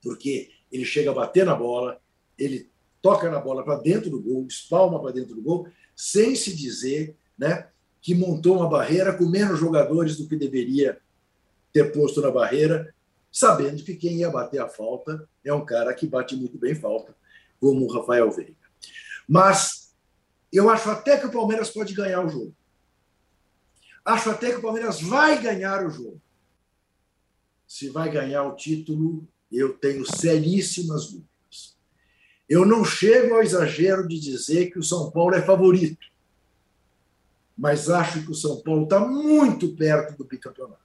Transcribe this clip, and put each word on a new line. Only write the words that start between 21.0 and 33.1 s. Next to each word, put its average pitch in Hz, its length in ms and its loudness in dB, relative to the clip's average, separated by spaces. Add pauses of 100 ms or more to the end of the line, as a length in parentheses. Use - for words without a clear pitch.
que 262 100 -4
o 208 60 -6
Palmeiras 220 380 -2
pode 196 240 -10
ganhar 185 300 -4
o 165 40 -2
jogo. 135 260 -10 (1500)
Acho 220 260 0
até 240 200 -4
que 240 80 -2
o - 40 -12
Palmeiras 220 380 -6
vai 269 400 2
ganhar 196 460 -4
o 160 40 -4
jogo. 127 300 -16 (1500)
Se - 220 -14
vai 156 220 -6
ganhar 139 340 -2
o 139 120 -8
título, 156 680 -4 (240)
eu 131 240 -2
tenho 139 300 -4
seríssimas 165 1000 0
dúvidas. - 680 -20 (720)
Eu 175 180 6
não 220 180 6
chego 233 500 4